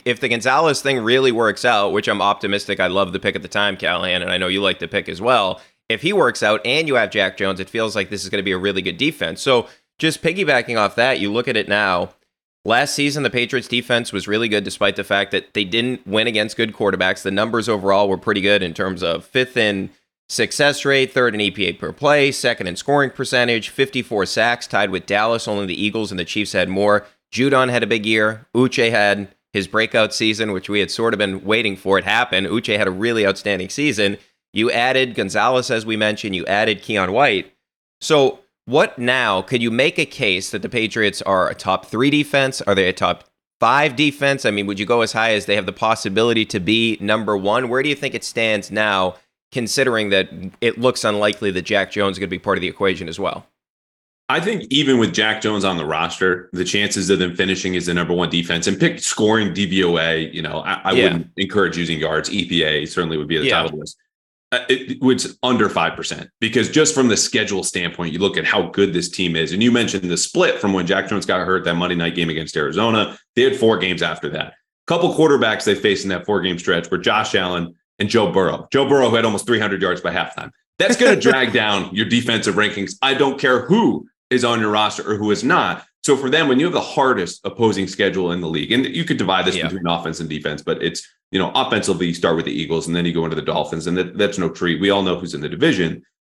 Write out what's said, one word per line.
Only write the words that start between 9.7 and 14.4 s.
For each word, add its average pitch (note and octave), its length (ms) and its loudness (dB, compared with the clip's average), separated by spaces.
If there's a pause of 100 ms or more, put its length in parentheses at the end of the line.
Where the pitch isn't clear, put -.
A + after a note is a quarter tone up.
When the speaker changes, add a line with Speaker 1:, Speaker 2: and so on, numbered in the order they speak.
Speaker 1:
just D#3 220 -2
piggybacking D3 540 0
off G#2 200 0
that, A#2+ 240 2
you G2+ 120 -2
look A#2+ 140 -2
at B2+ 100 -2
it G#2+ 120 -2
now. G2 420 0 (540)
Last B2+ 320 0
season, C#3+ 260 -2
the B2 80 0
Patriots B2 380 -2
defense A#2+ 440 -2
was F#2+ 140 -4
really A2 220 0